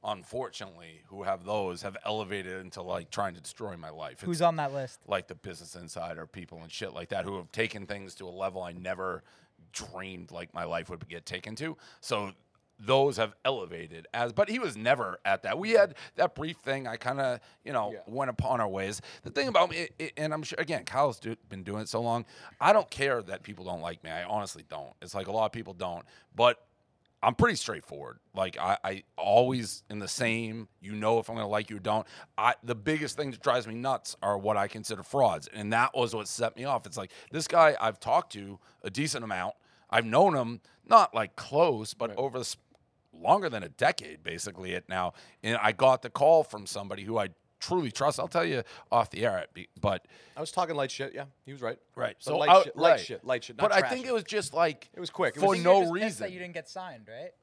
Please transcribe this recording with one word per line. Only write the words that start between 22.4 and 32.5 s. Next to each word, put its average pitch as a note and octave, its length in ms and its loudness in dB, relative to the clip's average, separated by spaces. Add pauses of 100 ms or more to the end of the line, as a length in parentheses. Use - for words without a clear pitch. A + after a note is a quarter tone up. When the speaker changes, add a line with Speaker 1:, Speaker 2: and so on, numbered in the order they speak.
Speaker 1:
I F3 120 8
don't G#3 180 6
care C3+ 320 0
that F#2 220 -6
people F#2 200 -14
don't F2 180 -6
like F2 200 -8
me. E2 80 -10
I E2+ 140 -6
honestly G2 440 -6
don't. D2 320 -12
It's F2+ 140 -16
like G2 140 -4
a G2 40 -6
lot A2 140 2
of G#2+ 60 -2
people G2+ 220 -10
don't, F2 300 -8 (300)
but A#2+ 320 6 (580)
I'm A#2 120 4
pretty G3+ 180 6
straightforward. C#2 640 -8 (160)
Like, F#2+ 240 -2
I, F#2 240 2
I G2 220 -6 (120)
always A2+ 720 4
in G#2 120 -8
the F#2+ 80 -6
same, A2+ 580 -2 (140)
you G2 160 -14
know A2 240 4
if A2 100 -8
I'm A#2 60 -8
gonna G#2+ 100 -4
like G#2 240 -2
you G#2+ 60 -10
or - 20 -10
don't. G#2+ 260 0 (320)
I, A#2+ 180 4 (100)